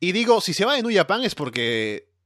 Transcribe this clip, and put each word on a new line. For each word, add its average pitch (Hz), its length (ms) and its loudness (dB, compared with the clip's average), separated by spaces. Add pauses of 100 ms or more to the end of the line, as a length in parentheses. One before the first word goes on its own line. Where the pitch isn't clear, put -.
y 180 120 0
digo, 226 300 4
si 185 100 -2
se 190 140 0
va 277 80 2
de 262 80 0
New 233 120 -2
Japan 196 300 2
es - 100 -2
porque 117 760 -4 (160)